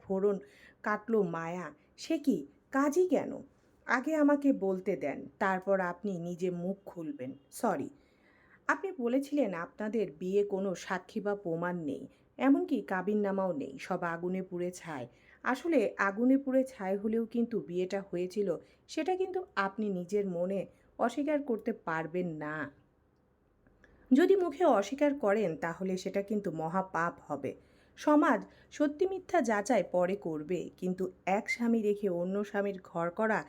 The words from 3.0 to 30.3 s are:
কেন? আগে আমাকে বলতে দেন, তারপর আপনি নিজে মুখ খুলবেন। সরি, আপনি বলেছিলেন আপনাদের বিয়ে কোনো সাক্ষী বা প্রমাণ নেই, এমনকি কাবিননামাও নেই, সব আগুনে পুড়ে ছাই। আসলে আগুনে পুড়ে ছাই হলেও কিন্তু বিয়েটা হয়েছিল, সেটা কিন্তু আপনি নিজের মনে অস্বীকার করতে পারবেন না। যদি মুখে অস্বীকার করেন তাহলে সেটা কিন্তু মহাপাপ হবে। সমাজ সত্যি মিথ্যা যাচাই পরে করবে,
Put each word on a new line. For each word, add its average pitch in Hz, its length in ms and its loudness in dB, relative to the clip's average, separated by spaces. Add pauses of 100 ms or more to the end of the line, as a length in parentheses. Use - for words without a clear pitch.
কেন? 233 240 0 (540)
আগে 254 300 0
আমাকে 285 380 6
বলতে 185 440 0
দেন, - 300 -6 (120)
তারপর 190 400 2
আপনি 180 400 -2
নিজে 175 320 -4
মুখ 175 340 -4
খুলবেন। 143 460 -8 (200)
সরি, 185 380 -2 (760)
আপনি 311 320 0
বলেছিলেন 247 540 2
আপনাদের 202 540 -4 (120)
বিয়ে 190 240 2
কোনো 196 320 -2
সাক্ষী - 460 -6
বা 202 140 -2
প্রমাণ 175 500 -4
নেই, - 220 -6 (300)
এমনকি 277 440 4
কাবিননামাও 196 720 0
নেই, 135 240 -8
সব 180 260 -4
আগুনে 175 380 -2
পুড়ে 180 300 -4
ছাই। 151 360 -10 (360)
আসলে 262 540 2
আগুনে 220 400 4
পুড়ে 262 260 2
ছাই 202 340 -4
হলেও 226 280 0
কিন্তু 233 340 -2
বিয়েটা 185 520 -2
হয়েছিল, 180 460 0 (300)
সেটা - 280 -2
কিন্তু 370 300 -2 (100)
আপনি 202 340 -2
নিজের 196 360 -2
মনে 180 400 -2 (340)
অস্বীকার 285 440 0
করতে 226 300 -2
পারবেন 165 540 -4
না। 151 440 -6 (1400)
যদি 359 220 8
মুখে 349 300 2
অস্বীকার 277 540 4
করেন 202 380 2
তাহলে 180 400 -4
সেটা 190 240 -4
কিন্তু 202 300 -2
মহাপাপ 165 800 -2
হবে। - 220 -4 (420)
সমাজ 302 460 4 (300)
সত্যি 302 360 0
মিথ্যা 370 340 0
যাচাই 214 500 2
পরে 180 240 2
করবে, 160 640 -4